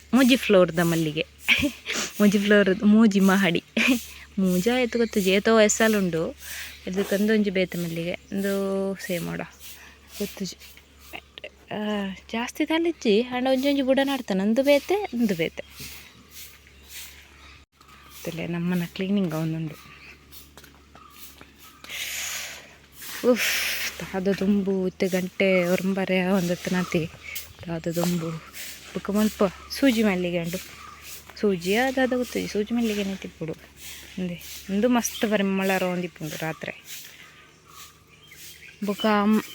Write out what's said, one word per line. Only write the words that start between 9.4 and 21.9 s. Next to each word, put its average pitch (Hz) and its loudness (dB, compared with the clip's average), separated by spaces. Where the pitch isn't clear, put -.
ಗೊತ್ತು 202 -6
ಜಿ. 180 -12
ಆ, - -8
ಜಾಸ್ತಿ 247 -4
ತಲೆಜ್ಜಿ 320 2
ಹಣ 247 -2
ಒಂಜಿ 262 2
ಒಂಜಿ 277 2
ಬುಡ 262 4
ನಾಡ್ತಾನೆ. 247 -2
ಒಂದು 226 2
ಬೇತೆ, 285 4
ಒಂದು 240 0
ಬೇತೆ. - -4
ತಲೆ 170 -8
ನಮ್ಮನ 175 -2
ಕ್ಲೀನಿಂಗ್ 190 -2
ಅವನುಂಡು. 160 -4